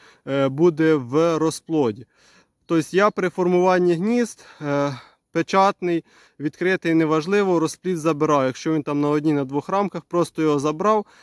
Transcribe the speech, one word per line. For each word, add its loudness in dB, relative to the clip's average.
е, 0
буде 2
в 0
розплоді. -2
Тобто 0
я 2
при -2
формуванні 2
гнізд, -2
е, -2
печатний, 0
відкритий, -2
неважливо, 2
розплід -4
забираю. 0
Якщо -4
він -2
там -4
на 0
одній, 0
на -2
двох -6
рамках, -4
просто -4
його 2
забрав 0